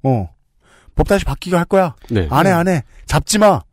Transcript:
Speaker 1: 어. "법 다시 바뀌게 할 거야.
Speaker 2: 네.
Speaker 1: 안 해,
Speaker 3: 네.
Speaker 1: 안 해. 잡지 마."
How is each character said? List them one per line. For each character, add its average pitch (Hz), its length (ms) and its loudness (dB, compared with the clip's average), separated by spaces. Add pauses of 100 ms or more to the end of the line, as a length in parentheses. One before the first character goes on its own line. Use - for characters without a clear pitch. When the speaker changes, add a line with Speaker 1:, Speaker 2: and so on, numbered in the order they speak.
Speaker 1:
어. 117 260 -2 (680)
"법 - 120 0
다시 196 160 0
바뀌게 180 320 -4
할 170 100 0
거야. 185 300 0 (140)
Speaker 2:
네. 98 220 -2
Speaker 1:
안 160 160 2
해, - 20 4
Speaker 3:
네. 180 60 2
Speaker 1:
안 170 120 0
해. 170 140 -2 (240)
잡지 151 320 -2
마." 196 240 4 (120)